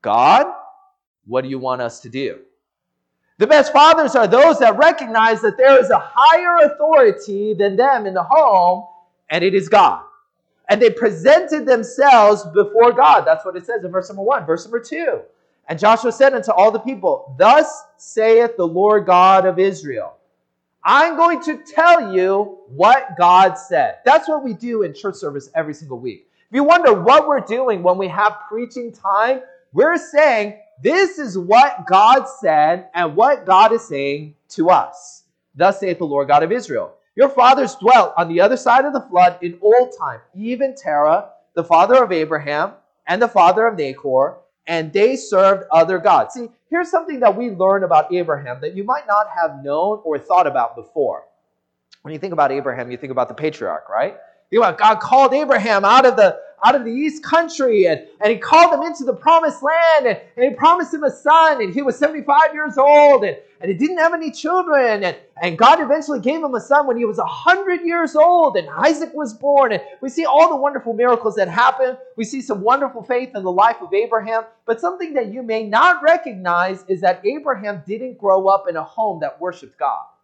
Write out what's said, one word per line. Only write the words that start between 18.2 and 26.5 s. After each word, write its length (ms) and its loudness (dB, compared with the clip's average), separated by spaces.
the 100 -2
Lord 380 0
God 400 4
of 140 0
Israel, 560 -6
I'm 320 2
going 280 0
to 200 -10
tell 500 2
you 440 -2
what 500 0
God 400 4
said.'" 460 -4
That's 240 2
what 160 -4
we 100 -8
do 300 -6
in 100 -6
church 220 -10
service 400 -12
every 180 -6
single 260 -16
week. 300 -14
If 60 -10